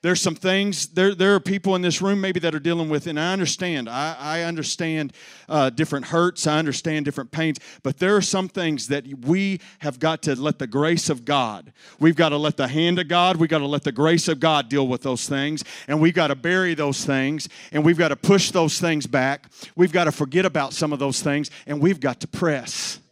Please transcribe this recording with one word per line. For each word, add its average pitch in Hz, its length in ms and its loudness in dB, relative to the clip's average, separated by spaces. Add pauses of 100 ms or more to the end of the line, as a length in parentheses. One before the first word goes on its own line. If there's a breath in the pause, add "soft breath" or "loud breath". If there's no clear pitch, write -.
There's 170 180 2
some 165 140 0
things, 190 540 0
there, 190 260 2
there 190 180 4
are 196 60 4
people 196 360 0
in 180 60 0
this 175 220 0
room 196 180 0
maybe 185 200 -2
that 160 120 -2
are 156 60 -4
dealing 165 280 -2
with, 151 200 -2
and 151 120 -4
I 175 140 -2
understand, 165 560 -4
I, 143 300 -6
I 156 240 -4
understand, 160 680 -4 (380 loud breath)
uh, 139 220 2
different 139 340 -2
hurts. 175 400 0
I 151 140 2
understand 156 460 -2
different 139 260 -6
pains, 160 260 -2 (240 loud breath)
but - 160 -4
there 190 180 2
are 202 60 4
some 190 260 -2
things 151 420 -4
that 139 180 -2 (180)
we 190 340 2 (200 loud breath)
have 143 180 -6
got 156 260 0
to 139 160 0
let 147 200 -2
the 135 80 -6
grace 151 420 0
of 123 160 -4
God, 113 480 -2 (260 loud breath)
we've 156 160 6
got 160 140 4
to 147 80 0
let 147 200 -2
the 135 100 0
hand 170 320 2
of 170 80 -4
God, 175 300 2
we've 165 120 2
got 160 80 2
to 143 80 0
let 143 180 -2
the 143 80 -2
grace 156 360 2
of 156 120 -2
God 143 300 2
deal 139 180 2
with 123 140 -2
those 127 260 -4
things, 143 360 -4 (240 loud breath)
and 147 120 0
we've 165 140 4
got 170 140 2
to 139 80 0
bury 175 400 0
those 143 280 -2
things, 139 460 -2 (220 loud breath)
and 151 120 0
we've 165 140 6
got 165 120 2
to 139 60 -2
push 190 360 4
those 165 280 2
things 156 280 0
back. 135 420 -2 (260 loud breath)
We've 175 160 4
got 175 120 4
to 151 80 2
forget 151 340 0
about 143 280 -2
some 151 200 -2
of 135 60 -6
those 139 240 -2
things, 143 260 -2 (160 loud breath)
and 147 160 -4
we've 185 180 2
got 131 200 -2
to - 80 -12
press. - 720 -4 (120)